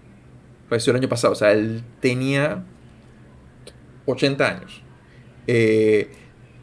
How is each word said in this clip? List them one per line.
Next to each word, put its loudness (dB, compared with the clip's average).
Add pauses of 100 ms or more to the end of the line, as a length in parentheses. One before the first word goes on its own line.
(680)
Falleció 0
el 2
año -2
pasado, 0
o -10
sea, 2
él -2 (160)
tenía -2 (1400)
ochenta 0
años. -12 (680)
Eh, 2 (540)